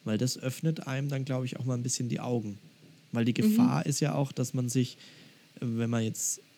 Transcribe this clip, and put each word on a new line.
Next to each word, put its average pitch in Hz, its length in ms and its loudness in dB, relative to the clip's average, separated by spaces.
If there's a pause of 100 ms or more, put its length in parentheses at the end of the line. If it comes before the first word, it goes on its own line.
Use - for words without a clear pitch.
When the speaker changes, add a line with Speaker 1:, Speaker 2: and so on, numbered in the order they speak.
Speaker 1:
weil 110 120 0
das 123 220 0
öffnet 156 480 -2
einem 143 200 -2
dann, 135 160 -2
glaub 127 220 -2
ich, 127 120 -6
auch 123 80 -6
mal 127 100 0
ein 123 80 -2
bisschen 123 260 -2
die 117 100 -2
Augen. 117 380 -2 (540)
Weil 214 140 2
die - 60 4
Speaker 2:
Mhm. - 40 -2
Speaker 1:
Gefahr 220 500 4
ist 143 140 0
ja 147 160 2
auch, 139 160 0
dass - 240 -4
man 123 140 0
sich, 127 280 0 (640)
wenn 117 320 0
man 117 120 2
jetzt - 380 -4 (160)